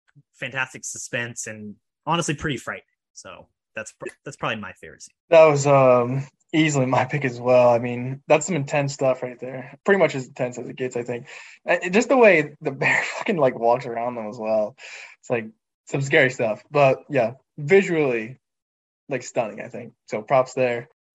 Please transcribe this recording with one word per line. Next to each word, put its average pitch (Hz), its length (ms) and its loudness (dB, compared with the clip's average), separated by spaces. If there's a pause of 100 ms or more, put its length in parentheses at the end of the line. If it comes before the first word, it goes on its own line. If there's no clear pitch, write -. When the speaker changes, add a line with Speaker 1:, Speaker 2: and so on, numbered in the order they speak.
(340)
Speaker 1:
fantastic 127 520 -10
suspense 120 640 -10
and 107 300 -14 (280)
honestly 160 300 -2
pretty 143 220 -6
frightening. 101 260 -12 (300)
So 87 340 -20 (260)
that's 110 200 -12
pr-, - 160 -14 (160)
that's 143 120 -16
probably 123 200 -6
my 92 160 -14
favorite 76 280 -20
scene. - 140 -20 (140)
Speaker 2:
That 160 160 8
was, 143 200 4
um, 131 640 4 (260)
easily 147 320 2
my 131 180 2
pick 139 220 -4
as 120 160 -6
well. 123 280 6
I 120 100 4
mean, 123 480 -8
that's 156 180 2
some 185 100 -4
intense 143 380 -2
stuff 131 300 0
right 123 160 -10
there. 127 440 -14
Pretty 196 160 4
much 147 160 2
as 127 120 -8
intense 123 300 -6
as - 120 -10
it - 80 -16
gets, 127 180 -6
I 117 80 -6
think. 123 240 -10 (400)
Uh, 175 220 -2
just 226 180 2
the 277 100 2
way 175 440 6
the 151 100 -6
bear - 320 -2
<laughs> - 140 -10
fucking, - 200 -4
like, 131 220 2
walks 120 280 2
around 117 280 -6
them 107 140 -10
as 123 80 -12
well. 110 380 -2 (440)
It's, - 100 -14
like, 113 180 -4 (400)
some 143 140 -4
scary 139 280 2
stuff. 113 420 -6
But, 139 380 2
yeah, 123 240 0 (240)
visually, 147 800 0 (720)
like, 127 140 -6
stunning, 110 360 -6
I - 100 -12
think. - 240 -16 (140)
So 110 140 -6
props 127 320 0
there. 123 340 -2 (280)